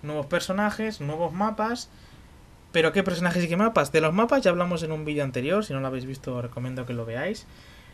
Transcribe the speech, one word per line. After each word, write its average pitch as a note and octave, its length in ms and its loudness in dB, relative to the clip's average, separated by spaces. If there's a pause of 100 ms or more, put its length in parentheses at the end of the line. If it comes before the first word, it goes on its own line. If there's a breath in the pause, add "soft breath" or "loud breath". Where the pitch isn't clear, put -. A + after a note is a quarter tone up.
nuevos D3 240 -4
personajes, G#3 760 -2
nuevos D#3 320 -2
mapas. G#3+ 560 -2 (800 loud breath)
¿Pero D#3+ 220 4
qué G3 80 4
personajes F3 420 0
y E3+ 40 0
qué E3+ 100 0
mapas? G3+ 340 4
De D#3 100 6
los D#3 120 4
mapas A#3+ 300 4
ya F3+ 80 6
hablamos F3 320 0
en D#3 80 -4
un D#3 120 -4
vídeo D3 200 0
anterior, C#3 420 0
si D3 80 -6
no C3+ 60 -2
lo C3+ 80 -2
habéis C3 180 -4
visto C3 300 -8
os B2 80 -4
recomiendo B2+ 420 -6
que B2 80 -6
lo A#2 120 -4
veáis. C#3 420 -6 (460 loud breath)